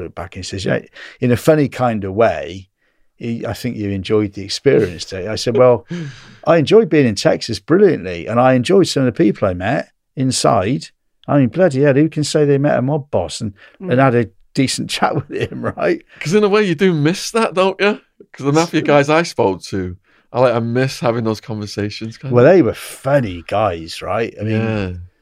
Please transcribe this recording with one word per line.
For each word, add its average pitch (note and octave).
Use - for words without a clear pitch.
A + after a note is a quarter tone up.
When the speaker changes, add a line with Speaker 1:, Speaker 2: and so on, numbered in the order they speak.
Speaker 1:
looked -
back F2
and F#2+
he -
says, G2
"Yeah," C3
in B2+
a A#2
funny D#3
kind A2+
of F#2+
way, F#2
he, A#2
"I A#2
think A#2+
you G2+
enjoyed G2+
the G2
experience G2
today." F#2
I G#2+
said, A#2
"Well, B2
Speaker 2:
<laughs> -
Speaker 1:
I E3+
enjoyed E3
being D3+
in G#2+
Texas -
brilliantly. A2+
And A#2
I C3
enjoyed E3
some C#3
of A#2+
the E3+
people D#3+
I F#2
met G2+
inside. C3
I C#3+
mean, B2
bloody D#3
hell, C#3+
who D#3
can D3+
say D3+
they C#3
met C#3+
a A#2+
mob C#3+
boss F2
and, G#2+
Speaker 3:
Mm. F#3
Speaker 1:
and B2+
had C3+
a A#2
decent C3
<laughs> -
chat -
with C#3
him, B2+
right?" D#3
Speaker 2:
'Cause D3
in G#3
a G3+
way, G#3+
you F3+
do F#3
miss D#3
that, A3+
don't F#3
you? G3+
'Cause C3
the C#3
mafia D#3+
guys D3
I D#3+
spoke G2
to, F#2
I, A#2
like, B2
I A#2
miss B2
having A#2
those A2
conversations. G#2+
Kind C3
Speaker 1:
Well, B2
Speaker 2:
of. E3+
Speaker 1:
they F#3
were G#2
funny G#2+
guys, F2+
right? G#2+
I G#2
mean, A2
Speaker 2:
Yeah. G#2